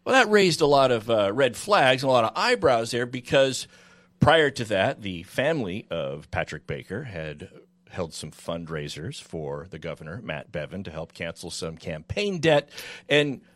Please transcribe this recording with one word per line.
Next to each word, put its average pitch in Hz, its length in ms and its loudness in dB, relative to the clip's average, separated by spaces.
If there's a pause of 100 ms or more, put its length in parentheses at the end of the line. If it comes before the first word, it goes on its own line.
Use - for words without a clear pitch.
Well, - 100 2
that 240 160 4
raised 190 300 4
a 160 60 6
lot 139 240 6
of, 117 200 0
uh, 104 220 4
red 123 240 2
flags 135 460 4
and 139 60 0
a 131 40 4
lot 120 120 6
of 110 120 0
eyebrows 165 560 2
there, 123 140 -2
because 131 600 0 (540)
prior 151 300 6
to 120 160 -6
that, 107 340 0
the 92 220 -8
family 123 680 -4
of 76 400 -8
Patrick 82 360 -6
Baker 90 380 -10
had 80 440 -12 (400)
held 82 240 -10
some - 180 -14
fundraisers 78 920 -10
for 73 480 -10
the 82 80 -14
governor, 80 440 -12
Matt 73 300 -10
Bevin, 80 320 -10
to 90 60 -14
help 80 240 -12
cancel 85 360 -12
some 80 280 -10
campaign 180 600 -6
debt. 147 300 2 (400)
And 147 320 0 (160)